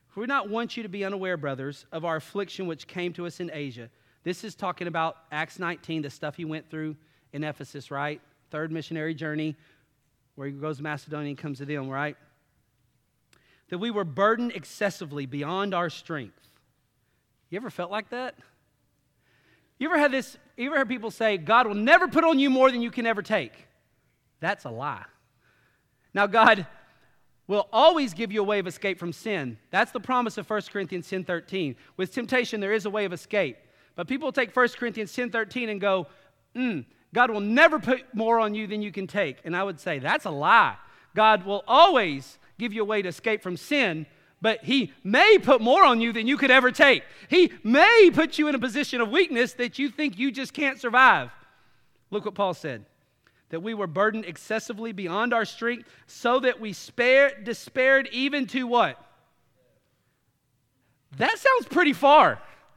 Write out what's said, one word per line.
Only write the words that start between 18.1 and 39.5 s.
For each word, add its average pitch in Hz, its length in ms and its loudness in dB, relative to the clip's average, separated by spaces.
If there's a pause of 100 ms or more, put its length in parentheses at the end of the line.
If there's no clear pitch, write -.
that? 247 260 -10 (1400)
You 269 100 -6
ever 339 100 0
had 294 140 2
this, 262 240 -6 (200)
you 240 100 -8
ever 302 100 -4
heard 269 120 0
people 226 220 -8
say, 214 280 -2
"God 220 280 2
will 208 80 -6
never 294 320 4
put 285 160 0
on 320 160 4
you 277 120 2
more 262 200 4
than 240 120 -4
you 233 80 -4
can 233 160 -6
ever 214 160 -2
take"? 165 440 -6 (760)
That's 190 240 -6
a 131 60 -10
lie. 117 360 -10 (1080)
Now, 202 140 2
God 208 400 4 (800)
will 202 260 -2
always 277 420 4
give 196 180 -6
you 214 80 -2
a 196 40 2
way 208 140 0
of 185 80 -4
escape 190 320 -6
from 175 140 -8
sin. 143 460 -6 (120)
That's 214 220 0
the 247 80 -8
promise 247 380 -4
of 190 80 -12
First 208 240 -6
Corinthians 185 380 -8
ten 185 160 -6
thirteen. 170 520 -6 (200)
With 185 180 -6
temptation, 240 460 -2
there 196 120 -4
is 214 140 -2
a 208 40 -6
way 208 140 -4
of 180 80 -6
escape. 175 440 -4 (380)
But 175 140 -10
people 262 240 -6
take 247 200 -2
First 240 260 0
Corinthians 220 340 -8
ten 247 180 -6
thirteen 226 380 -6
and 208 120 -6
go, 190 260 -2 (500)
"Mm, 226 300 -4 (260)
God 240 180 2
will 208 100 -4
never 285 380 4
put 240 360 -4
more 226 260 2
on 208 140 -2
you 214 120 -8
than 208 140 -8
you 208 120 -8
can 190 140 -8
take." 170 380 -4
And 170 120 -6